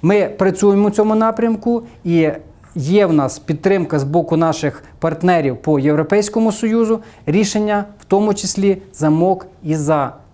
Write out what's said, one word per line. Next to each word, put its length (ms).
Ми 360
працюємо 500
в 20
цьому 240
напрямку 680
і 240
є 320
в 60
нас 260
підтримка 600
з 60
боку 320
наших 480
партнерів 580
по 220
Європейському 760
Союзу, 480
рішення 580
в 40
тому 300
числі 480
за 180
мок 360
і 120
за 380